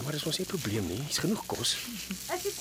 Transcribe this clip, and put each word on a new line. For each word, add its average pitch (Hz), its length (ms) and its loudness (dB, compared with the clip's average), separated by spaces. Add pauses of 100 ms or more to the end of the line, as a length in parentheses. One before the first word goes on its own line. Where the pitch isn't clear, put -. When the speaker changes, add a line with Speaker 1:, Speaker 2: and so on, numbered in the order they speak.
Speaker 1:
maar 147 80 0
dis 147 160 0
mos 151 80 0
nie 185 80 2
'n - 80 -6
probleem 110 340 2
nie. 92 200 0
Dis - 180 0
genoeg 208 240 2
kos. - 240 2 (560)
Speaker 2:
Ek 359 160 0
het 392 160 0